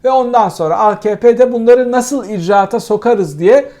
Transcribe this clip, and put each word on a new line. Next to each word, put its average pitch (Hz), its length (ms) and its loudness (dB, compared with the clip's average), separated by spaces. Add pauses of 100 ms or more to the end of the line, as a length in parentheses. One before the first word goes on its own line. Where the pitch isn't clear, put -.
Ve 254 80 0
ondan 240 380 0
sonra 165 300 -4
A 208 200 0
K 214 160 -2
P'de 240 380 2
bunları 240 380 2
nasıl 247 380 -4
icraata 196 500 -2
sokarız 202 600 -2
diye 233 260 2 (160)